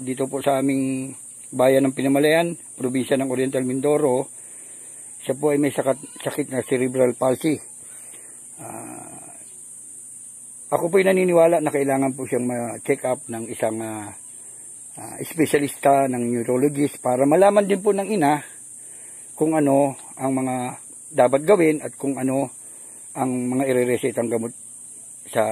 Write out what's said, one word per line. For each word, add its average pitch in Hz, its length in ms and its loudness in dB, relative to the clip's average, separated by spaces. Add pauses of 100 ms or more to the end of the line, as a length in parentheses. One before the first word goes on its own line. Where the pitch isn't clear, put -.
dito 127 240 -4
po 135 160 -4
sa 139 160 2
aming 135 560 -2 (400)
bayan 135 320 6
ng 135 80 0
Pinamalayan, 151 640 2 (160)
probinsya 127 460 0
ng 135 100 0
Oriental 131 320 0
Mindoro. 135 640 2 (960)
Siya 131 160 -4
po 147 160 2
ay 143 80 2
may 143 80 2
sakat-, 131 320 -2 (160)
sakit 139 320 -6
na 127 160 -2
cerebral 127 480 2
palsy. 131 460 0 (1000)
Ah, - 680 -14 (1400)
ako 165 160 0
po'y 190 160 4
naniniwala 175 560 6
na 151 80 0
kailangan 135 480 0
po 135 80 -8
siyang 123 240 -2
ma-check 120 560 -2
up 127 240 -2
ng 113 240 -8
isang, 110 320 -2
ah, 110 240 -8 (880)
ah, 113 240 -14
espesyalista, 139 880 2
ng 120 240 -2
neurologist, 127 720 0
para 123 240 4
malaman 196 400 6
din 196 160 0
po 208 80 4
ng 196 160 -2
ina 151 320 2 (960)
kung 156 160 0
ano 139 460 2 (180)
ang 135 160 -2
mga 127 480 -4 (320)
dapat 135 320 4
gawin 160 400 4
at 120 160 -8
kung 135 160 -2
ano 131 320 0 (640)
ang 127 400 -2
mga 135 160 0
ireresetang 123 640 2
gamot 117 240 -4 (720)
sa, 113 240 0